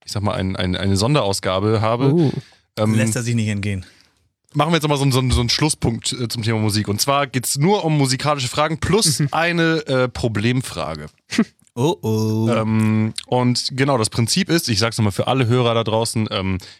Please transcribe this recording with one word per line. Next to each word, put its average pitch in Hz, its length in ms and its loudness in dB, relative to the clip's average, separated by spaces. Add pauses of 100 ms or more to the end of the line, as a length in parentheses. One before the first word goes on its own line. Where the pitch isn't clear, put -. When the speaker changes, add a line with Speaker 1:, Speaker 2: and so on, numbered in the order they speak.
Speaker 1:
ich - 80 -14
sag 101 100 -4
mal, 101 120 0
ein, 95 220 -2
ein, 90 200 0
eine 98 200 0
Sonderausgabe 104 840 0
habe, 120 320 2
Speaker 2:
Uh. 160 200 2 (460)
Speaker 1:
ähm, 110 160 2
Speaker 3:
Lässt 113 220 2
er 123 60 -4
sich 120 120 -2
nicht 107 140 0
entgehen. 101 360 -4 (720)
Speaker 1:
machen 147 160 0
wir 170 60 2
jetzt 147 120 0
nochmal 143 100 2
so, 139 120 2
so, 127 200 2
so 120 100 2
einen 120 100 0
Schlusspunkt, - 600 -2
äh, 117 160 -6
zum 117 140 -8
Thema 110 160 0
Musik. 107 300 0
Und 101 120 0
zwar 139 260 2
geht's 127 320 -4
nur 185 260 2
um 156 140 2
musikalische 135 500 0
Fragen 151 300 0
plus 180 420 2
Speaker 2:
Mhm. 143 120 2
Speaker 1:
eine, 165 540 0
äh, 127 220 2
Problemfrage. 104 960 -4 (680)
Speaker 3:
Oh, 139 280 0
oh. 110 480 0
Speaker 1:
Ähm, 110 600 0 (140)
und 123 460 0
genau, 135 260 2
das 107 120 0
Prinzip 123 380 -2
ist, 165 200 0
ich 101 120 0
sag's 113 180 -2
nochmal 104 140 2
für - 160 -2
alle 127 180 2
Hörer 120 280 2
da 113 100 0
draußen, 110 480 0
ähm, 95 260 -2 (220)